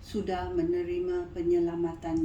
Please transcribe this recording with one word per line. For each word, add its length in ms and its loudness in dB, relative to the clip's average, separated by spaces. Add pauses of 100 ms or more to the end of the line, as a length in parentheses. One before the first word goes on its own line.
sudah 560 -2
menerima 640 0 (160)
penyelamatan 880 2